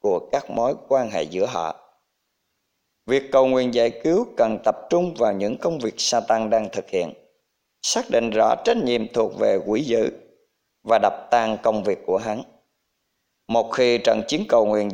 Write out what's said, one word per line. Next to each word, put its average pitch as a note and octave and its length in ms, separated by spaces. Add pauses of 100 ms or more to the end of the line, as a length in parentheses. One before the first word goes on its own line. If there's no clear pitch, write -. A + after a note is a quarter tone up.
của F#2+ 320
các C3+ 180
mối A#2 240 (140)
quan B2+ 220
hệ F2+ 120
giữa F2+ 240
họ. E2+ 300 (1300)
Việc C3+ 160 (100)
cầu C3 140
nguyện B2+ 280
giải A#2 160
cứu F3 360 (100)
cần A2 280
tập G#2+ 120 (140)
trung F3 240
vào A2 180
những G#2 240
công E3 220
việc A2 200
Satan A2 520
đang A2 220
thực - 180
hiện, E2+ 220 (720)
xác - 280
định A#2 200
rõ G#2+ 240 (100)
trách A#3+ 120
nhiệm A#2+ 360
thuộc A2 260
về G#2 280
quỷ G#2+ 160
dữ A2+ 280 (800)
và A2+ 140
đập - 280
tan A2+ 320
công A2 220
việc G2 220
của F#2 100
hắn. A2 260 (1080)
Một A#2+ 240
khi A#2+ 260
trận A2 300
chiến E3+ 200
cầu A2+ 180
nguyện G#2 280